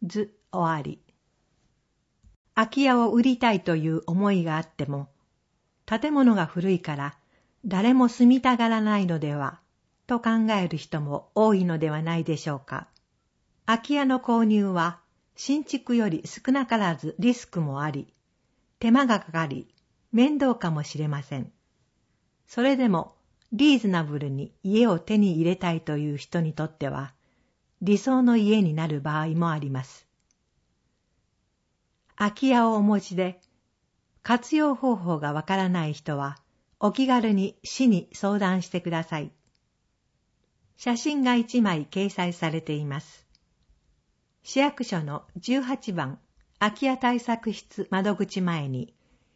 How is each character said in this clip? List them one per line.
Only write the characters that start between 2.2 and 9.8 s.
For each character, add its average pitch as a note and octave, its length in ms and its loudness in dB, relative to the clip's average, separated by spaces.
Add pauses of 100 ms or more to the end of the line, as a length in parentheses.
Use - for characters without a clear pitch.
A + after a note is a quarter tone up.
空 A3 140 2
き C4+ 140 -2
家 C4 160 4
を A#3 140 2
売 A#3+ 100 4
り B3 180 4
た A#3 140 4
い F#3 100 0
と E3 140 0
い D#3 140 -2
う D#3+ 160 -2
思 G3 240 0
い F#3 120 2
が D#3+ 140 -2
あ - 20 -2
っ E3 80 -8
て - 180 -8
も、 C#3 240 -8 (760)
建 C4 280 -2
物 B3+ 220 6
が E3+ 120 0
古 F#3 240 -2
い F3 100 2
か D3 160 -6
ら C#3 200 -8 (480)
誰 G3+ 280 2
も B3+ 160 6
住 A#3+ 180 4
み B3+ 140 6
た B3+ 160 2
が A#3 100 2
ら A3+ 140 0
な G#3+ 180 2
い G3 60 0
の E3+ 140 0
で D3 160 -4
は、 C#3+ 260 -6 (440)